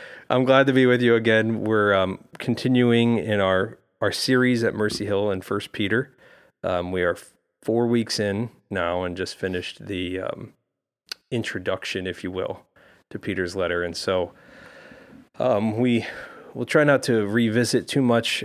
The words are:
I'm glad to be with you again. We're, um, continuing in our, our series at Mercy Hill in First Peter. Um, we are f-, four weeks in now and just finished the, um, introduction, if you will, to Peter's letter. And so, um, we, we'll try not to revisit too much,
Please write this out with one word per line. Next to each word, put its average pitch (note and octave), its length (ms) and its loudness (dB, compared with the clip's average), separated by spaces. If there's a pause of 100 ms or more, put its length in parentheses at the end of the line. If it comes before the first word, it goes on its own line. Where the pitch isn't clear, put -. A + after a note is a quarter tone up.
(300)
I'm B2+ 140 2
glad C3+ 240 6
to C3+ 40 4
be B2+ 140 6
with B2 160 4
you A#2 120 6
again. A2 500 2
We're, G#2+ 300 2
um, F#2+ 300 0 (140)
continuing A#2 800 2
in G#2 220 -2
our, F#2+ 380 0 (220)
our G2+ 120 0
series B2+ 520 2
at G2 100 0
Mercy G#2+ 320 -2
Hill G#2 240 -2
in F#2+ 120 -4
First - 300 -6
Peter. A2 420 -2 (480)
Um, F2+ 300 -4
we F2+ 100 -2
are F2 120 2
f-, - 180 -20 (300)
four A#2 240 0
weeks A#2 340 0
in G#2 300 -2 (200)
now F2+ 340 -2
and F2 120 -6
just F#2 200 -8
finished F#2 500 -8
the, F#2 340 -6
um, - 320 -10 (800)
introduction, F#2+ 760 -4
if F2+ 180 -10
you F#2 60 -6
will, F#2+ 320 -8 (480)
to - 80 -10
Peter's F#2 380 -4
letter. F2 260 -2
And E2+ 140 -6
so, F#2 360 -2 (1080)
um, A2 400 0
we, A#2+ 280 0 (480)
we'll A#2 120 -6
try D3+ 180 4
not C#3 200 4
to A2 220 2
revisit A2+ 640 2
too C#3 140 0
much, A#2 420 0